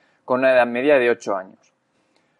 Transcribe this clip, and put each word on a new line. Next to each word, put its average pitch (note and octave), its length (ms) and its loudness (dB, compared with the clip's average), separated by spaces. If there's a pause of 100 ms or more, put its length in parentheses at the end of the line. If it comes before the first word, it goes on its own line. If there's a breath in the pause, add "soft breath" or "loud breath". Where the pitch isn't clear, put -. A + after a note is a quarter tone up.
(240)
con B2+ 160 -4
una C3 140 2
edad B2 120 4
media B2+ 320 0
de A#2+ 120 2
ocho A2+ 260 -4
años. - 340 -16 (680)